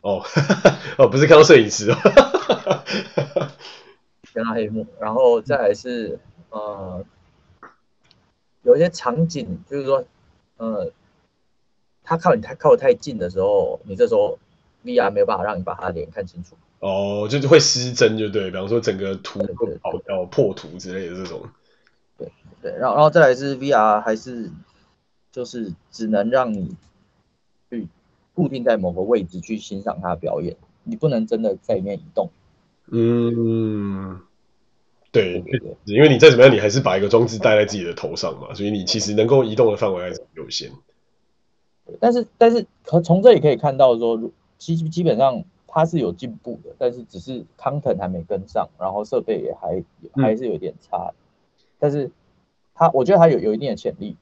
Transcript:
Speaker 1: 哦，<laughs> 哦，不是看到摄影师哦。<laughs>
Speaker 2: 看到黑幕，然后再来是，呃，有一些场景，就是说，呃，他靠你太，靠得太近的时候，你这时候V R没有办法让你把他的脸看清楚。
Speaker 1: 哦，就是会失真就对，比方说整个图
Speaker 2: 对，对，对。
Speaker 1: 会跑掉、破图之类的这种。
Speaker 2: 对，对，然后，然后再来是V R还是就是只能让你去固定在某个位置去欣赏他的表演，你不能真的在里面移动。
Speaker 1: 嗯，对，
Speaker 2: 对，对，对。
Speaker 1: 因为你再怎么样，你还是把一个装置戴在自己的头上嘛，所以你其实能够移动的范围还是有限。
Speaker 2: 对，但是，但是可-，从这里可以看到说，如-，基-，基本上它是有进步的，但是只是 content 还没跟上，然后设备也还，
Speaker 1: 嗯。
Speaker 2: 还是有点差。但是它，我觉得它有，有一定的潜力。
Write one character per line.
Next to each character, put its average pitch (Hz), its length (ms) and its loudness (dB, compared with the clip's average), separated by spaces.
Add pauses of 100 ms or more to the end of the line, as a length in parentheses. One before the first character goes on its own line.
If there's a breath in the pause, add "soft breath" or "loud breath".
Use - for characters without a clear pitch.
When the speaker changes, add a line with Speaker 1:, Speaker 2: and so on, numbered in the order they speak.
Speaker 1:
哦， 98 200 -4 (380)
<laughs> - 380 2
哦， 127 100 8
不 113 80 -2
是 147 100 4
看 151 120 10
到 156 40 12
摄 156 140 10
影 107 140 6
师 107 200 -2
哦。 - 60 2
<laughs> - 1500 0 (880 loud breath)
Speaker 2:
看 113 100 -4
到 113 80 -4
黑 110 160 -4
幕， 110 180 -8 (140)
然 110 140 -6
后 120 260 4
再 135 160 -4
来 107 160 2
是， 120 460 -8 (320)
呃， 98 520 -12 (1600)
有 247 140 6
一 - 20 -2
些 170 120 2
场 151 360 -2
景， 147 400 -10
就 139 120 -10
是 139 80 -8
说， 135 180 0 (540)
呃， 107 340 -8 (1080)
他 165 160 -4
靠 165 160 2
你 110 80 -4
太， 127 120 -14
靠 - 180 2
得 - 40 6
太 135 160 2
近 120 240 -4
的 90 140 -6
时 92 100 -6
候， 95 440 0
你 95 120 -12
这 117 100 2
时 110 80 0
候 104 240 0 (460)
V 123 120 -2
R 104 140 2
没 101 100 -2
有 98 60 4
办 104 100 0
法 90 60 -6
让 104 160 -4
你 92 40 -8
把 92 120 -8
他 - 120 -10
的 92 60 -6
脸 85 180 -10
看 101 140 -12
清 87 200 -16
楚。 - 100 -20 (240)
Speaker 1:
哦， 101 500 -4
就 139 120 -2
是 135 80 -2
会 156 100 8
失 123 340 0
真 110 240 2
就 107 120 -4
对， 98 220 -4
比 92 60 -10
方 95 120 -8
说 117 120 0
整 107 160 -2
个 98 200 -6
图 - 240 -14
Speaker 2:
对， 98 80 -4
对， 92 80 -10
对。 113 180 -4
Speaker 1:
会 - 40 -16
跑 87 280 -8
掉、 92 200 -6
破 98 280 -2
图 80 140 -18 (100)
之 92 180 -12
类 92 120 -8
的 87 80 -12
这 92 80 -10
种。 82 180 -14 (760)
Speaker 2:
对， - 140 -16 (320)
对， - 160 -8
然 127 100 -2
后， 104 60 0
然 147 80 4
后 151 80 6
再 165 100 4
来 131 140 6
是 139 220 -6
V 139 160 -4
R 107 280 4
还 110 140 -2
是 117 380 -12 (800)
就 127 120 -10
是 110 300 -10 (160)
只 113 160 -10
能 107 240 0
让 123 240 0
你 92 220 -10 (920)
去 120 200 -12 (460)
固 139 140 -2
定 131 140 -8
在 117 140 2
某 92 160 -4
个 90 80 -8
位 104 240 0
置 87 160 -12
去 110 160 -8
欣 98 260 -12
赏 - 180 -8
他 90 100 -6
的 87 60 -4
表 85 240 -6
演， - 160 -8 (280)
你 113 100 -10
不 156 140 -4
能 113 180 -2
真 113 160 -4
的 101 140 -2
在 - 180 -6
里 95 60 -4
面 98 180 -8
移 80 60 -18 (100)
动。 95 160 -4 (600)
Speaker 1:
嗯， 113 1300 -2 (920)
对， 95 280 2
Speaker 2:
对， 101 180 -6
对， - 260 -10
对。 104 100 -8
Speaker 1:
因 120 60 4
为 151 80 10
你 131 80 6
再 151 140 10
怎 120 80 4
么 127 60 10
样， 135 100 10
你 101 40 2
还 101 120 2
是 104 100 0
把 98 160 0
一 95 60 0
个 101 60 -2
装 113 180 4
置 107 120 -8
戴 107 180 2
在 104 100 4
自 104 100 -8
己 90 80 -6
的 85 80 -8
头 - 240 -10
上 80 240 -8
嘛， - 140 -16
所 101 100 -8
以 104 60 -4
你 101 140 -6
其 - 140 -4
实 104 160 -4
能 110 120 2
够 131 180 4
移 107 100 -6
动 117 160 4
的 104 60 -2
范 101 160 -2
围 90 80 -6
还 90 140 -8
是 - 80 -16 (120)
有 - 140 -16
限。 - 220 -12 (1120)
Speaker 2:
对， - 160 -20
但 240 120 2
是， 240 140 -2 (120)
但 233 120 8
是 226 160 -2 (180)
可-， 170 180 2
从 170 200 2
这 247 100 10
里 - 80 6
可 151 100 2
以 123 60 2
看 135 200 -2
到 127 220 4
说， 117 180 -2
如-， 113 160 -8 (240)
基-， - 180 -6 (140)
基 165 140 -6
本 131 160 0
上 131 260 0 (220)
它 160 180 0
是 165 140 -4
有 107 160 -2
进 117 220 -14
步 113 280 -16
的， - 140 -20
但 123 120 -2
是 120 120 -16
只 - 180 -18
是 127 240 -14 (140)
content 131 400 -4
还 92 100 -6
没 90 140 -8
跟 95 260 -8
上， 98 180 -4 (120)
然 92 120 -6
后 104 140 -6
设 120 160 -4
备 107 200 -4
也 69 120 -8
还， 90 320 -8 (300)
Speaker 1:
嗯。 135 80 0
Speaker 2:
还 110 120 2
是 120 140 -6
有 92 80 -4
点 80 240 -10
差。 87 320 -10 (640)
但 147 140 0
是 143 180 -6 (640)
它， 165 200 2
我 131 100 2
觉 185 80 2
得 196 60 6
它 165 100 8
有， 127 100 2
有 104 140 -2
一 113 60 -2
定 139 100 -6
的 - 80 -6
潜 - 220 -6
力。 95 240 -12